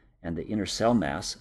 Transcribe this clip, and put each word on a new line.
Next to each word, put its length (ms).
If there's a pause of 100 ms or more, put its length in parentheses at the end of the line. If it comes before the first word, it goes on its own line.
(220)
and 140
the 120
inner 180
cell 280
mass, 480